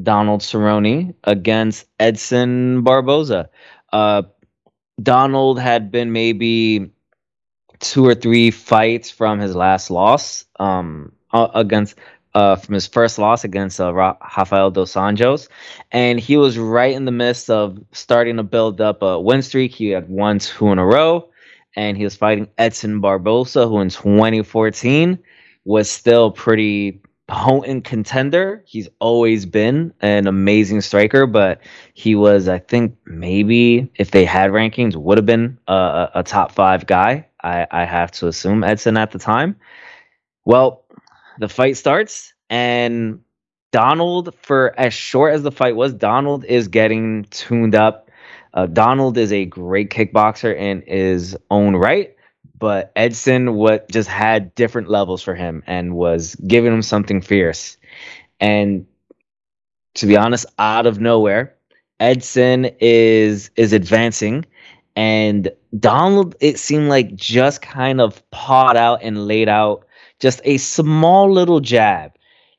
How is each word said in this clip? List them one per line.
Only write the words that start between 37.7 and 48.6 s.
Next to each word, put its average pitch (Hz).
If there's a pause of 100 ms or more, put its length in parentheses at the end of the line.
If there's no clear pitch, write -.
I 87
have 87
to 87
assume 95
Edson 107
at 107
the 95
time. 139 (880)
Well, 127 (540)
the 107
fight 131
starts, 185 (180)
and 120 (520)
Donald, 170
for 131
as 120
short 151
as 151
the 147
fight 127
was, 131
Donald 131
is 120
getting 110
tuned 113
up. 107 (440)
Uh, 92